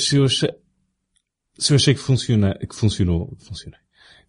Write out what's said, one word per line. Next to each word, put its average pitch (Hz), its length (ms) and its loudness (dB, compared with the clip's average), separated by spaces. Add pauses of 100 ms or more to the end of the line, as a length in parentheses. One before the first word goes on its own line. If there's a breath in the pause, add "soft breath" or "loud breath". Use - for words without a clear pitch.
se 143 100 0
eu 139 80 4
achei, 131 240 0 (1080)
se - 160 0
eu - 20 6
achei 135 180 4
que - 60 0
funciona... 110 580 0
que - 180 -12
funcionou, 87 640 -2
funcionei, - 400 -18 (500 soft breath)